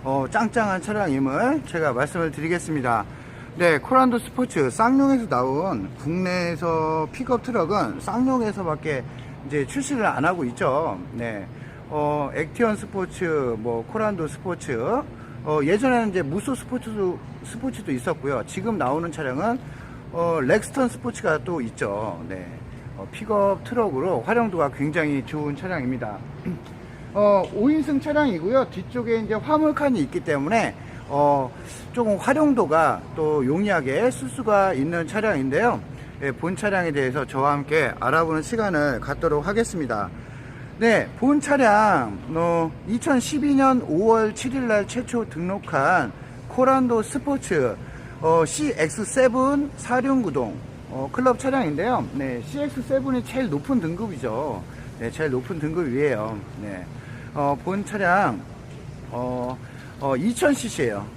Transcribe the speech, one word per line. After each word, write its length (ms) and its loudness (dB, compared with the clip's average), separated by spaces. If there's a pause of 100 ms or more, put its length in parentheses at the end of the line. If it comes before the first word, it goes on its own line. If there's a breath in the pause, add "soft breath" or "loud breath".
어, 280 0
짱짱한 500 0
차량임을 840 0
제가 260 0
말씀을 380 0
드리겠습니다. 720 0 (500 loud breath)
네, 220 6
코란도 400 4
스포츠 540 0
쌍용에서 580 4
나온 720 0
국내에서 1120 0
픽업 320 -2
트럭은 560 0
쌍용에서밖에 1040 0 (420 loud breath)
이제 220 0
출시를 380 -2
안 180 2
하고 220 2
있죠. 520 0 (140)
네, 340 -6 (440 loud breath)
어, 440 -2
액티언 440 0
스포츠, 480 -4 (320)
뭐 340 -4
코란도 380 -2
스포츠, 480 -6 (680 loud breath)
어, 180 0
예전에는 500 2
이제 100 0
무쏘 340 -2
스포츠도, 640 -4 (240)
스포츠도 480 -6
있었고요. 560 -2
지금 300 -4
나오는 340 0
차량은, 480 -2 (540 loud breath)
어, 280 0
렉스턴 460 2
스포츠가 560 -2
또 160 -2
있죠. 680 -4
네, 180 -8 (480 loud breath)
어, 160 -10
픽업 540 2
트럭으로 600 0
활용도가 460 2
굉장히 540 0
좋은 320 -4
차량입니다. 600 -4 (280)
<clears throat> 680 -12
어, 300 6 (100)
오 160 4
인승 300 2
차량이고요. 680 2
뒤쪽에 500 -2
이제 140 -2
화물칸이 680 2
있기 180 -4
때문에, 520 0 (360 loud breath)
어, 440 4 (380 loud breath)
조금 240 2
활용도가 840 4 (120)
또 320 2
용이하게 640 2
쓸 200 -6
수가 440 4
있는 320 0
차량인데요. 760 2 (400 loud breath)
예, 100 -2
본 240 -2
차량에 380 0
대해서 320 0
저와 260 2
함께 480 2
알아보는 440 2
시간을 580 0
갖도록 440 0
하겠습니다. 640 -2 (680 loud breath)
네, 320 4 (100)
본 220 4
차량, 760 4 (120)
어, 420 2 (160)
이천십이 680 2
년 260 6
오월 520 4
칠 200 -6
일 160 -2
날 180 4
최초 420 -4
등록한 840 0 (340 loud breath)
코란도 560 4
스포츠, 720 0 (460 loud breath)
어, 240 6
씨엑스 580 -2
세븐 720 2
사륜 460 2
구동, 340 -2 (340)
어, 220 -6
클럽 280 2
차량인데요. 720 0
네, 320 -4
씨엑스 380 -6
세븐 340 0
이 80 -2
제일 240 -2
높은 320 0
등급이죠. 840 -4 (360 loud breath)
네, 120 -4
제일 180 -2
높은 300 -2
등급 280 -2
위에요. 520 0 (220)
네, 240 -8 (480 loud breath)
어, 320 0
본 180 -2
차량, 560 2 (720)
어, 460 -4 (420 loud breath)
어, 160 0
이천 380 2
씨씨예요. 520 -2 (120)